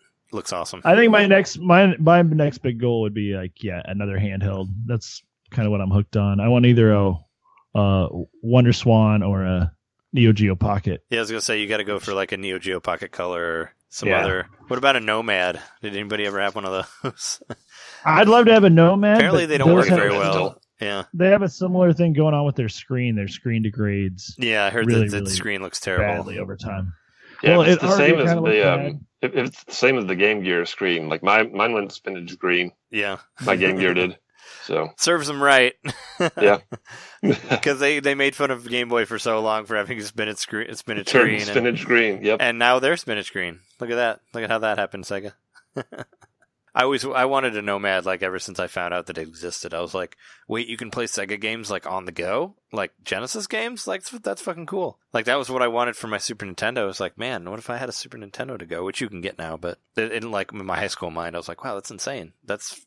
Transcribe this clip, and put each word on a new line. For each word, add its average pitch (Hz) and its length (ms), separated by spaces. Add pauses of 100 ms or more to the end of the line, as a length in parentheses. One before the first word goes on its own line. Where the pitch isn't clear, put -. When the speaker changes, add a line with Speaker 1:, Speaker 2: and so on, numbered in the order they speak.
(320)
Speaker 1:
looks 104 200
awesome. 90 320
Speaker 2:
I 175 120
think 226 160
my 208 140
next, 196 320
my, 180 400
my 170 240
next 151 360
big 117 220
goal 117 220
would 104 120
be, 101 220
like, 92 260
yeah, 90 220
another 98 340
handheld. 98 480 (200)
That's - 360 (300)
kinda 107 180
what 101 100
I'm 95 120
hooked 101 240
on. 101 240
I 113 80
want 123 180
either 117 260
a, 98 200 (640)
a 98 320 (340)
Wonder 120 300
Swan 110 500
or 95 220
a 90 280 (400)
Neo 117 200
Geo 101 240
Pocket. 98 540
Speaker 1:
Yeah, 117 80
I 117 40
was 107 80
gonna 113 100
say, 107 200
you 101 80
gotta 107 160
go 101 160
for, 101 140
like, 98 180
a 101 40
Neo 95 220
Geo 92 220
Pocket 90 320
Color 87 320
or 82 280 (160)
some - 200
Speaker 2:
Yeah. 92 120
Speaker 1:
other. 92 260 (200)
What 127 120
about 135 180
a 120 40
Nomad? 104 600 (220)
Did 104 120
anybody 104 320
ever 98 140
have 98 160
one 101 80
of 95 220 (160)
those? - 380 (340)
<laughs> - 300
Speaker 2:
I'd 170 240
love 233 180
to 226 60
have 214 120
a 185 60
Nomad, 196 480
Speaker 1:
Apparently 170 260
Speaker 2:
but 156 40
Speaker 1:
they 147 100
don't 135 100
Speaker 2:
those 175 80
Speaker 1:
work 180 120
Speaker 2:
have 185 100
Speaker 1:
very 101 120
Speaker 3:
Still. 101 100
Speaker 1:
well. 95 400 (200)
Yeah. 101 240 (100)
Speaker 2:
They 180 140
have 202 140
a 185 60
similar 180 460
thing 165 180
going 151 220
on 147 100
with 143 120
their 117 120
screen. 123 460
Their 98 140
screen 113 340
degrades 101 760
Speaker 1:
Yeah, 110 280
I 98 40
heard 113 160
Speaker 2:
really, 113 180
Speaker 1:
that 104 60
the 104 120
Speaker 2:
really 98 80
Speaker 1:
screen 95 320
looks - 180
terrible. 95 240 (120)
Speaker 2:
badly 95 220
over 95 180
time. 95 360 (500)
Speaker 3:
Yeah, 170 160
Speaker 2:
Well, 165 40
Speaker 3:
it's 170 140
Speaker 2:
it - 40
Speaker 3:
the - 60
Speaker 2:
already 180 260
Speaker 3:
same 160 80
as 160 80
Speaker 2:
kinda 170 140
looks 110 140
Speaker 3:
the, 98 160
um, 139 80
Speaker 2:
bad. 147 200 (220)
Speaker 3:
if, 127 120
if 127 120
it's - 180
the - 100
same 131 240
as 104 80
the 92 100
Game 101 260
Gear 87 240
screen. 85 420
Like, 80 140
my, 107 220
mine 113 280
went 101 200
spinach 90 460
green. 87 340 (180)
Speaker 1:
Yeah. 101 280 (280)
Speaker 3:
My 98 100
Game 92 220
Gear 92 160
Speaker 1:
<laughs> - 0
Speaker 3:
did. 90 240 (460)
So 78 340
Speaker 1:
Serves 160 300
them 143 140
right. 131 360
<laughs> - 60 (560)
Speaker 3:
Yeah. 202 180 (640)
<laughs> - 400
Speaker 1:
'Cause 143 160
they, 143 220
they 139 140
made 139 220
fun 143 140
of 120 180
Game 120 200
Boy 117 180
for 113 120
so 110 220
long 107 240
for 110 120
having 107 260
spinach 107 360
scre-, - 360
spinach 104 320
Speaker 3:
Turned 123 220
Speaker 1:
green. 107 120
And, 104 80
Speaker 3:
spinach 117 360
green. 107 380
Yep. 107 180
Speaker 1:
and 117 180
now 123 200
they're 143 180
spinach 104 360
green. 90 280 (200)
Look 120 100
at 120 60
that. 117 240 (140)
Look 113 100
at 104 60
how 113 80
that 107 200
happened, 98 260
Sega. 98 280 (420)
<laughs> 131 100 (880)
I 127 80
always, 131 240
I 127 180
wanted 131 320
a 104 60
Nomad, 98 420
like, 92 180
ever 92 160
since 95 220
I 90 60
found 87 260
out 87 140
that 85 100
it 82 100
existed. 82 460
I 82 80
was 87 140
like, 92 240 (280)
"Wait, 113 220
you 113 80
can 113 140
play 120 160
Sega 101 340
games, 110 300
like, 95 200
on 92 140
the 90 80
go? 104 440 (140)
Like, 101 220 (100)
Genesis 131 440
games? 226 400
Like, 190 180
that's, 233 180
that's 196 200
fucking 170 240
cool." 180 320 (160)
Like, 113 100
that 127 140
was 127 100
what 127 140
I 120 60
wanted 117 280
for - 100
my 107 120
Super 107 260
Nintendo. 110 360
I 104 40
was 95 160
like, 95 160
"Man, 107 320
what 104 100
if 117 120
I 120 80
had 127 100
a 110 40
Super 123 260
Nintendo 113 400
to 87 80
go?" 85 180
Which 98 160
you 117 80
can 90 140
get 95 160
now, 80 180
but 87 220 (180)
in, 110 160
in, 113 180
like, 98 220
in 98 140
my 90 100
high 98 120
school 87 220
mind, 85 240
I 87 40
was 85 100
like, 85 160
"Wow, 117 120
that's - 140
insane. 101 440 (100)
That's - 420